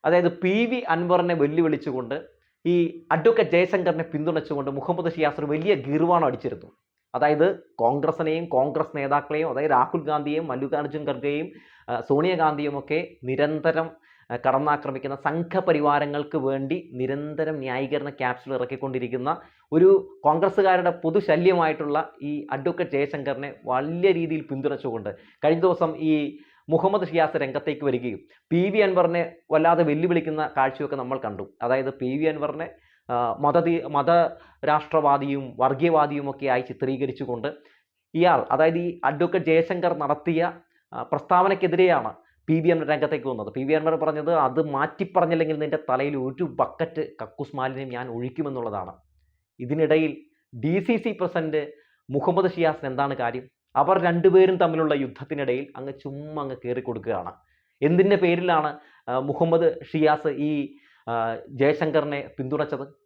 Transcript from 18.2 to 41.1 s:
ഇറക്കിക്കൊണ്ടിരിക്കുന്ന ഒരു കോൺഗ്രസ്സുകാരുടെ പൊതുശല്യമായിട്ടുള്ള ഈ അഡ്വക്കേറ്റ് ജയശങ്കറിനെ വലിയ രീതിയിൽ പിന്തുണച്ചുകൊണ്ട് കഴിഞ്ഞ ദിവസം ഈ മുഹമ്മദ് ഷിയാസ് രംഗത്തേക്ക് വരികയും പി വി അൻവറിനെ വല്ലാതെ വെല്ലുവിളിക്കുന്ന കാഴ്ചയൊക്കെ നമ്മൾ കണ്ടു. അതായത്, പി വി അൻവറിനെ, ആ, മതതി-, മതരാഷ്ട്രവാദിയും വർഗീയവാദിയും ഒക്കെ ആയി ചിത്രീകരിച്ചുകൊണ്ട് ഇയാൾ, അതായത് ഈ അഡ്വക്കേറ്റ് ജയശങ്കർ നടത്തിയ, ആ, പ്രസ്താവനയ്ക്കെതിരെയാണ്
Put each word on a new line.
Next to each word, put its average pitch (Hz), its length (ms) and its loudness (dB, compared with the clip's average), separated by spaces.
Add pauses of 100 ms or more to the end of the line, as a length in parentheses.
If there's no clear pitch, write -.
ഇറക്കിക്കൊണ്ടിരിക്കുന്ന 127 840 -4 (320)
ഒരു 185 520 4
കോൺഗ്രസ്സുകാരുടെ 185 680 4
പൊതുശല്യമായിട്ടുള്ള 160 1200 2 (100)
ഈ 147 280 -8
അഡ്വക്കേറ്റ് 135 420 -4
ജയശങ്കറിനെ 139 640 -4 (100)
വലിയ 160 480 0
രീതിയിൽ 160 300 -2
പിന്തുണച്ചുകൊണ്ട് 131 720 -6 (300)
കഴിഞ്ഞ 165 160 4
ദിവസം 170 360 2
ഈ 156 420 0 (300)
മുഹമ്മദ് 180 400 2
ഷിയാസ് 156 280 0
രംഗത്തേക്ക് 147 480 -4
വരികയും 123 360 -2 (300)
പി 175 200 2
വി 214 80 0
അൻവറിനെ 175 540 2 (180)
വല്ലാതെ 165 320 4
വെല്ലുവിളിക്കുന്ന 156 760 0
കാഴ്ചയൊക്കെ 135 400 -2
നമ്മൾ 131 220 -6
കണ്ടു. 101 320 -8 (120)
അതായത്, 131 320 0
പി 131 220 -4
വി 151 80 -2
അൻവറിനെ, 151 460 -4 (400)
ആ, 120 300 -2
മതതി-, 165 440 2
മതരാഷ്ട്രവാദിയും 143 1700 0
വർഗീയവാദിയും 143 720 2
ഒക്കെ 139 160 -8
ആയി 127 140 2
ചിത്രീകരിച്ചുകൊണ്ട് 131 960 -4 (600)
ഇയാൾ, 165 360 4
അതായത് 160 280 4
ഈ 175 260 -6
അഡ്വക്കേറ്റ് 160 420 0
ജയശങ്കർ 170 520 2
നടത്തിയ, 156 540 -2 (400)
ആ, 120 100 -10
പ്രസ്താവനയ്ക്കെതിരെയാണ് 180 1120 2 (320)